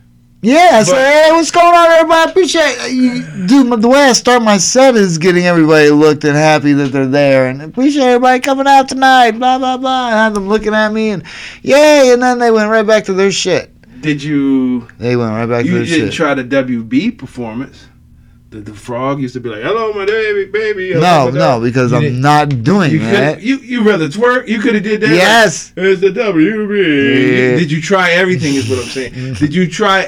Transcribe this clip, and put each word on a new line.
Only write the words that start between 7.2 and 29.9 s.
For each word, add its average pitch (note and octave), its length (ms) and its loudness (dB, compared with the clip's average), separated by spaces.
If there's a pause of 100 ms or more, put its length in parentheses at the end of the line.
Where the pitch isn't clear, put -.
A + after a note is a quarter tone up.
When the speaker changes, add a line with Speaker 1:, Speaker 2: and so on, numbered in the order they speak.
Speaker 1:
and C3+ 160 -10
appreciate C4+ 420 -2
everybody B3+ 360 2
coming C4+ 260 -2
out C4+ 200 4
tonight, C4 440 2
blah, B3+ 260 -2
blah, B3+ 200 -4
blah, B3+ 320 -4
and A3 60 -2
have A3 200 0
them G3 120 -6
looking G#3+ 280 -2
at G#3+ 180 -2
me, A3 160 -4
and G3 140 -6 (400)
yay, C#4+ 500 4
and A#3+ 80 2
then B3 160 0
they A#3+ 140 2
went G#3+ 180 0
right A3 160 0
back G#3+ 200 0
to G3 80 -4
their G3 180 0
shit. E3+ 400 -4 (300)
Speaker 2:
Did D3 200 -4
you C3+ 680 -2 (120)
Speaker 1:
They B2 160 -2
went A#2 160 -2
right A2+ 160 -4
back A#2+ 180 -2
to A#2+ 60 -2
Speaker 2:
you A#2+ 80 0
Speaker 1:
their A#2 60 -4
Speaker 2:
didn't D#3 240 -2
Speaker 1:
shit. F#2+ 40 -8
Speaker 2:
try D3 220 -2
the C3 80 -6
W B2 400 -4
B C3 260 -2
performance. B2 760 -12 (640)
The, A2 120 -18
the G#2 120 -18
frog B2+ 460 -8
used B2+ 140 -8
to B2+ 80 -10
be A#2 80 -8
like, G#2+ 120 -10
"Hello, A3 300 -4
my G3 140 -8
baby, G#3 440 -2
baby. C#4+ 440 -6
Hello, E3 320 2
Speaker 1:
No, - 0 -
Speaker 2:
my B2 60 -2
Speaker 1:
no, C3+ 80 -4
Speaker 2:
dog." B2+ 240 0
Speaker 1:
because B2 280 0
Speaker 2:
You - 60 2
Speaker 1:
I'm D3 60 0
Speaker 2:
didn't, B2+ 180 -4
Speaker 1:
not D3 420 0
doing E3+ 280 2
Speaker 2:
you G#2+ 80 0
Speaker 1:
that. A#2 360 -2
Speaker 2:
could, - 80 -14
you, C4 140 -2
you A#3+ 260 -6
rather F#3 240 0
twerk? A#3+ 400 -2
You G#3+ 140 -4
coulda G#3+ 180 0
did G#3+ 220 -4
that. G#3 80 0
Speaker 1:
Yes. G3 680 2
Speaker 2:
Like, F3+ 120 -4
"It's F#3+ 120 0
the F#3+ 120 2
W G#3 540 -2
B." G3+ 120 -4
Speaker 1:
Yeah. C3+ 800 0
Speaker 2:
Did E3 120 -2
you D#3 120 -4
try F#3 300 0
everything E3+ 440 -2
is B2 140 -4
what B2+ 100 -4
I'm A#2+ 60 -10
saying. B2+ 480 -10
Speaker 1:
<laughs> - 0 -
Speaker 2:
Did D3 200 -4
you F3+ 140 0
try F#3+ 400 -2